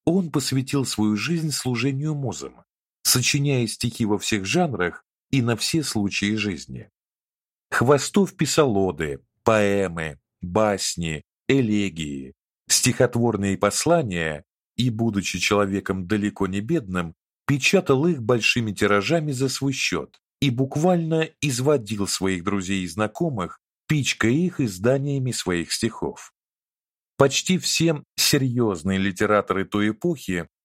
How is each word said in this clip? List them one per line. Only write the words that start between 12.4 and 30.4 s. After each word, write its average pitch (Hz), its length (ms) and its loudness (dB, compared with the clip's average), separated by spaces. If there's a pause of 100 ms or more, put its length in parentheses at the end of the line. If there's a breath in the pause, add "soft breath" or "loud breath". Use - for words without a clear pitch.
стихотворные 117 880 2
послания 92 880 0 (320)
и, 123 160 0
будучи 107 480 -2
человеком 98 680 0
далеко 101 380 -2
не 95 160 -2
бедным, 95 540 -4 (320)
печатал 143 580 2
их 165 160 0
большими 113 500 0
тиражами 107 600 2
за 131 180 0
свой 135 240 -2
счет - 460 -4 (200)
и 143 120 2
буквально 160 800 2 (120)
изводил 120 680 0
своих 92 360 -2
друзей 95 400 -2
и 90 40 -6
знакомых, 104 720 -4 (280)
пичкая 135 440 0
их 175 280 0
изданиями 131 720 0
своих 87 420 -2
стихов. - 580 -6 (840)
Почти 139 400 2
все 160 460 0 (120)
серьезные 110 840 0
литераторы 98 640 2
той 104 240 0
эпохи 110 580 -4 (180)